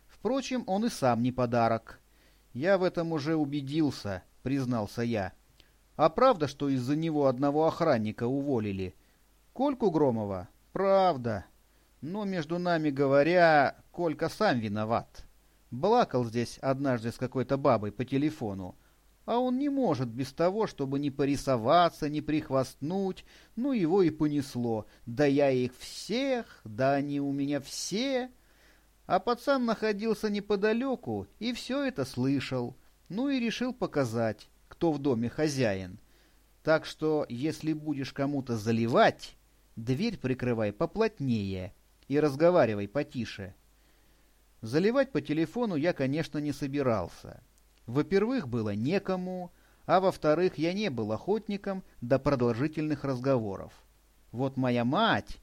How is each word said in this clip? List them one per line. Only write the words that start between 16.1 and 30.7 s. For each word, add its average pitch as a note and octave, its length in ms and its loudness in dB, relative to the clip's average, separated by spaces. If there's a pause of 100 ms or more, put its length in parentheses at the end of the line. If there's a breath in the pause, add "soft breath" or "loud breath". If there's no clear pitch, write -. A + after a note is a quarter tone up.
здесь A#2 340 -4
однажды C3 540 -2
с - 40 -14
какой-то C3 420 -2
бабой A2+ 340 2
по B2+ 120 -6
телефону. A#2 720 -4 (500 soft breath)
А A#3 120 0
он B3+ 200 0
не C#4+ 100 -2
может F3+ 400 0
без B2+ 240 -8
того, F#3+ 340 0
чтобы C#3 320 -4
не C#3+ 120 -2
порисоваться, C#3 960 2
не D3+ 140 -4
прихвастнуть, D3+ 1040 -2 (300 loud breath)
ну C4+ 180 -2
его F#3+ 300 4
и D#3+ 80 4
понесло. C3 760 -2 (200 soft breath)
Да A#2+ 200 2
я C#3 240 4
их B2+ 280 0
всех, B3 840 -6
да B2+ 300 0
они C#3+ 260 -2
у C#3 120 -2
меня C#3 280 -2
все». B3 680 -4 (760 soft breath)
А F#3 120 2
пацан B3 480 0
находился G#3+ 640 -2
неподалёку G#3 960 -2 (120)